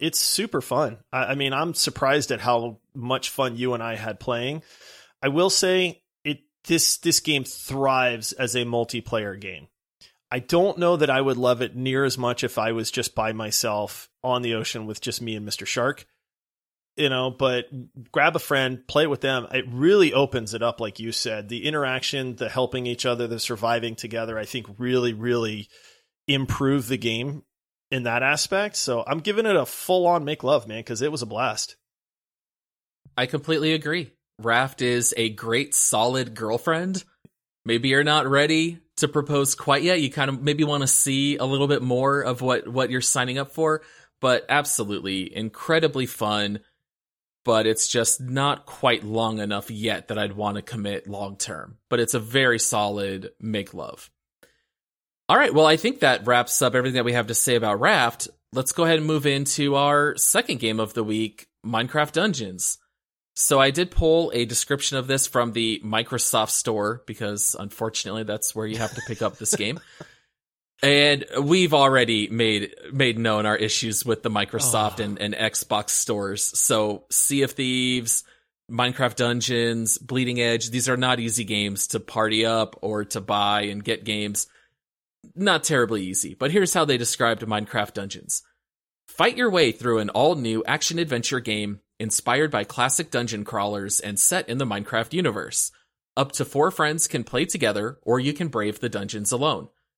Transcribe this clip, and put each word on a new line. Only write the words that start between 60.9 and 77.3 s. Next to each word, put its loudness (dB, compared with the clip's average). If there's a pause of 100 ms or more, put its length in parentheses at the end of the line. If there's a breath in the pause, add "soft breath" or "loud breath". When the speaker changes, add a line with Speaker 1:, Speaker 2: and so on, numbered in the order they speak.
Speaker 2:
the -2
week, -4 (180)
Minecraft -2
Dungeons. -2 (600)
So 4
I 6
did -2
pull 4
a 2
description -2
of -4
this 2
from 0
the 0
Microsoft 0
Store, -2
because -4
unfortunately -6
that's -4
where -6
you -6
have -4
to -10
pick -8
up -4
this 0
game. -4
<laughs> -20 (960 loud breath)
And 4 (180)
we've 4
already 6
made, 0 (180)
made 2
known 2
our 4
issues -2
with -2
the -2
Microsoft 0
Speaker 1:
Oh. -2
Speaker 2:
and, -6
and -4
Xbox -2
stores. -2 (160)
So 2
Sea 2